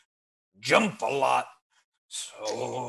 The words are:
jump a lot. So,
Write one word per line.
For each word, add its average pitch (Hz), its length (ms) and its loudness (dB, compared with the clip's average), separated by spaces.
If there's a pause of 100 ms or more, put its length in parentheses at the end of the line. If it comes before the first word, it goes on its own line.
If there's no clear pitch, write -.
(600)
jump 170 420 2
a - 40 -2
lot. 127 420 2 (640)
So, 117 680 -6 (120)